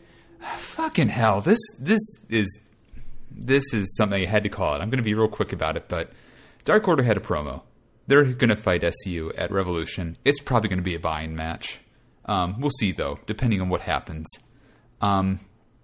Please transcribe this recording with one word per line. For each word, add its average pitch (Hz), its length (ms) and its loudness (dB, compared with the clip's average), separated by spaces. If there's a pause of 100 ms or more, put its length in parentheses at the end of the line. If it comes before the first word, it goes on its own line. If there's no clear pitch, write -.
(560)
Fucking 311 520 0
hell, 104 340 2
this, 208 160 4 (200)
this 185 220 2 (300)
is, 107 320 0 (680)
this 131 440 0
is 98 240 -2
something 98 240 2
I - 40 0
had 104 180 2
to 104 40 -2
call 87 260 -2
it. 73 40 -2
I'm 92 100 -4
gonna 120 140 -2
be 107 100 0
real 107 160 2
quick - 240 -4
about 80 240 -2
it, 82 100 -8
but 85 240 -4 (540)
Dark 214 240 4
Order 151 140 6
had 113 160 4
a - 20 -2
promo. 73 420 -4 (440)
They're 143 180 6
gonna 123 320 2
fight 87 280 2
S 85 100 0 (100)
C 95 60 -4
U 80 260 -4
at 85 160 -4
Revolution. 87 720 -2
It's 143 160 2
probably 107 300 0
gonna 92 100 0
be 87 140 -2
a 82 60 -8
buy-in 80 360 -4
match. 80 440 -8 (440)
Um, 95 360 -2
we'll 143 100 0
see, 98 220 0
though, 73 340 -4
depending 107 340 0
on 92 80 -2
what 90 140 0
happens. 80 440 -4 (760)
Um, 95 380 2 (440)